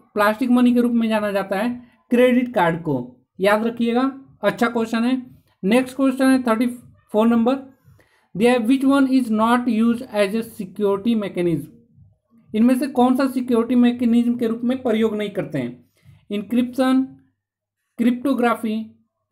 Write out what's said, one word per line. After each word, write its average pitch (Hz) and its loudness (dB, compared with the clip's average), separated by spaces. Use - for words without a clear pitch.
प्लास्टिक 214 0
मनी 247 4
के 240 2
रूप 240 0
में 226 0
जाना 208 -2
जाता 190 -4
है 240 -4
क्रेडिट 247 2
कार्ड 165 0
को, 131 -6
याद 214 2
रखिएगा, 233 -2
अच्छा 202 0
क्वेश्चन 226 -2
है। 254 -2
नेक्स्ट 254 0
क्वेश्चन 269 0
है 262 4
थर्टी 233 0
फ़ोर 220 2
नंबर, 233 2
दिया 233 2
है, 254 2
"Which 262 0
one 277 4
is 254 2
not 233 0
used 233 0
as 202 0
a 226 -2
security 196 -2
mechanism?" 175 -4
इनमें 240 4
से 294 -4
कौन 254 2
सा 277 0
सिक्योरिटी 247 -2
मैकेनिज्म 240 2
के 240 -2
रूप 226 -4
में 254 -4
प्रयोग 220 0
नहीं 208 -6
करते 151 -6
हैं? 120 -8
इंक्रिप्शन, 254 0
क्रिप्टोग्राफी, 233 -2